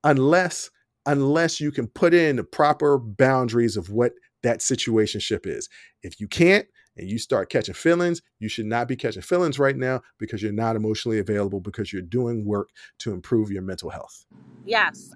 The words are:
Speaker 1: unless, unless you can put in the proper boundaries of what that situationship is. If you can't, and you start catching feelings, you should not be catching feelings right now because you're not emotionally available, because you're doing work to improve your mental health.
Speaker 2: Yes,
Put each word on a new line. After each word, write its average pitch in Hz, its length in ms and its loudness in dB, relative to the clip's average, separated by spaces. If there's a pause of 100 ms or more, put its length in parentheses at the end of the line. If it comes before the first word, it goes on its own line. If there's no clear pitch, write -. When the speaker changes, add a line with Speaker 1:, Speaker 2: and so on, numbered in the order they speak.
Speaker 1:
unless, 151 640 2 (360)
unless 147 540 2
you 147 120 -2
can 120 160 -4
put 170 260 4
in 160 220 6
the 107 80 -2
proper 147 520 2
boundaries 120 800 2
of 90 140 -6
what 120 220 0 (320)
that 117 160 0
situationship 110 880 0
is. 64 220 -8 (340)
If - 180 -14
you 104 80 -10
can't, 185 380 2 (300)
and 92 120 -12
you 107 100 -4
start 107 320 -2
catching 104 240 -2
feelings, 170 460 0 (180)
you 110 100 -6
should - 180 -6
not 120 220 -2
be 127 80 -4
catching 104 260 -6
feelings 175 360 0
right 139 180 2
now 127 240 -2 (180)
because 110 240 -8
you're 107 100 -2
not 113 240 0
emotionally 107 420 -2
available, 101 420 -2
because 101 320 -10
you're 95 100 -8
doing 117 420 -4
work 104 240 -2 (300)
to 117 140 -8
improve 107 380 -2
your 98 120 -6
mental 92 280 -8
health. - 360 -16 (380)
Speaker 2:
Yes, 202 520 -2